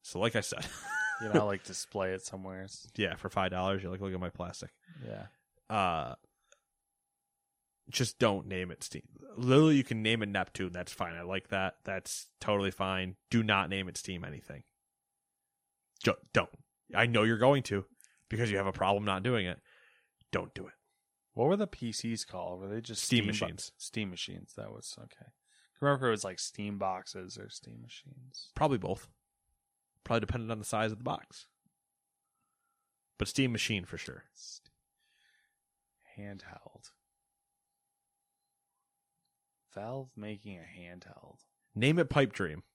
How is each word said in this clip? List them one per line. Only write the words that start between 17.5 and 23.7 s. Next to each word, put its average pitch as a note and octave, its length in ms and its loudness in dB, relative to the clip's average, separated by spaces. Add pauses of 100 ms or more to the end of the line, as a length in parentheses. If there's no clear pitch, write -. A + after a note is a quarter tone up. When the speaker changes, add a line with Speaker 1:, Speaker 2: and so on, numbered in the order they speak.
Speaker 1:
to G2 220 -2 (420)
because A2 240 0
you G2 60 2
have G2 100 2
a F#2 60 0
problem G2+ 320 4
not F#2+ 180 0
doing A2+ 220 2
it. F2+ 160 -4 (680)
Don't F2+ 240 -2
do F#2 100 -8
it. - 80 -16 (600)
Speaker 2:
What A#2 120 4
were F#3 100 6
the G#3 100 0
P A#2 240 -6
Cs A2+ 340 -4
called? F2+ 340 -8
Were F#2+ 80 -8
they G#2+ 140 -6
just A2+ 220 -8
Speaker 1:
Steam A#2+ 160 6
Speaker 2:
Steam G#2 60 2
bo- G#2 200 0
Speaker 1:
machines. - 320 -10